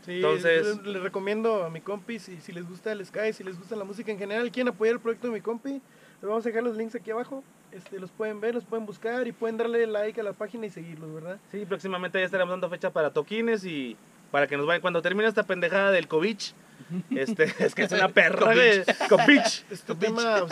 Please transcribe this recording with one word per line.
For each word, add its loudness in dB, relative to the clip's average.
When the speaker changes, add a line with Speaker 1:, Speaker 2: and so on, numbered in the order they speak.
Speaker 1:
Sí, -8
Speaker 2:
Entonces 2
Speaker 1:
les, -4
les -8
recomiendo -2
a -6
mi -12
compi, -10
si, -16
si -18
les -12
gusta -8
el -8
ska, -4
si -12
les -12
gusta -12
la -8
música -10
en -8
general, 2
quieren 2
apoyar 4
el -4
proyecto -2
de -2
mi -4
compi, -4
les -12
vamos 0
a 0
dejar 0
los -2
links -6
aquí -8
abajo. -6
Este, -16
los -12
pueden -6
ver, -2
los -6
pueden -6
buscar -4
y -6
pueden -6
darle 2
like -2
a -4
la -4
página -8
y -8
seguirlos, -14
¿verdad? -12
Speaker 2:
Sí, -8
próximamente -4
ya 2
estaremos 0
dando -4
fecha -4
para 2
toquines -2
y -6
para 4
que -2
nos -2
vayan. 2
Cuando 0
termine 2
esta 0
pendejada 2
del 2
covid, 0
este, 2
<laughs> -4
es 0
que 0
es -2
una 4
perra, 6
güey. 6
Speaker 3:
covid. 0
Speaker 2:
covid. 8
Speaker 1:
Este -10
tema, 0